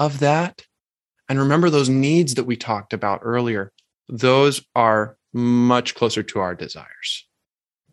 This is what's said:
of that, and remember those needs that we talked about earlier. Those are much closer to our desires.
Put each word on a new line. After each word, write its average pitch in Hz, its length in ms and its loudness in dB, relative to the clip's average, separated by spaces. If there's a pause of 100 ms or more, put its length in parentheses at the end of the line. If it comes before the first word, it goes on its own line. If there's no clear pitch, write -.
of 143 180 -2
that, 151 440 0 (640)
and 135 100 -2
remember 156 320 2
those 143 180 2
needs 139 460 2
that 123 100 -4
we 123 120 -4
talked 107 360 -6
about 101 300 -4
earlier. 117 480 -4 (380)
Those 131 560 2 (100)
are 110 420 0 (160)
much 120 640 2
closer 110 300 -2
to - 160 -6
our 90 160 -4
desires. - 720 -14 (640)